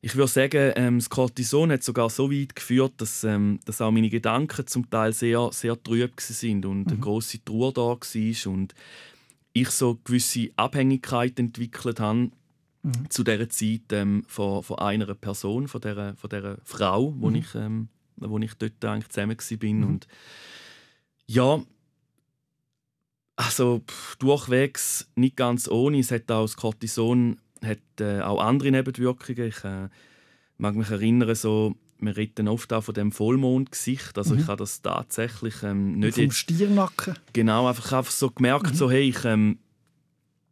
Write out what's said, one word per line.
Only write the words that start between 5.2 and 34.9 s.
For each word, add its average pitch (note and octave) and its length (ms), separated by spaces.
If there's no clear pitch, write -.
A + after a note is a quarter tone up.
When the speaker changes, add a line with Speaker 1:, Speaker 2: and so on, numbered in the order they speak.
Speaker 1:
sehr A#2 280
trüb A#2+ 360
gsi - 160
sind G#2+ 340
und G2 220
eine D#3 80
Speaker 2:
Mhm. A2 60
Speaker 1:
grosse A2+ 420
Trauer A#2 280
da A#2+ 280
gsi A2 300
ist A2+ 160
und F#2+ 280
ich B2+ 180
so A#2+ 340
gewisse B2 520
Abhängigkeit B2+ 840
entwickelt A#2 600
habe A#2 300
Speaker 2:
Mhm. C3+ 280
Speaker 1:
zu - 140
dieser A2+ 260
Zeit, A2 420
ähm, G2+ 360
von, G2 340
von - 160
einer G2+ 360
Person, G#2 540
von A2 120
dieser, G2+ 360
von - 140
dieser G2 340
Frau, A2 540
wo A2+ 120
Speaker 2:
Mhm. A2 60
Speaker 1:
ich, - 200
ähm, A2 320
wo G#2+ 220
ich A2 160
dort - 300
eigentlich G#2+ 260
zusammen G#2 260
gsi - 200
bin. G#2+ 220
Speaker 2:
Mhm. G#2+ 80
Speaker 1:
Und G2 220
ja, B2+ 340
also, A#2+ 500
pff, - 300
durchwegs C3+ 1000
nicht C3 220
ganz A#2+ 320
ohne. C#3 300
Es B2+ 120
hat A#2 200
auch, A2 120
das A2 140
Cortison A#2 840
hat, A2 140
äh, G2+ 200
auch G2 200
andere C3+ 300
Nebenwirkungen. B2+ 800
Ich, - 160
äh, F#2+ 240
mag G#2 160
mich G#2+ 160
erinnern, A2+ 440
so, G#2+ 400
wir G#2 180
reden G#2+ 320
oft A2+ 240
auch A2+ 100
von G#2+ 120
dem G#2 180
Vollmondgesicht. C3 1080
Also G#2+ 160
Speaker 2:
Mhm. C3 60
Speaker 1:
ich D#3+ 60
habe G2+ 120
das - 240
tatsächlich, A2+ 800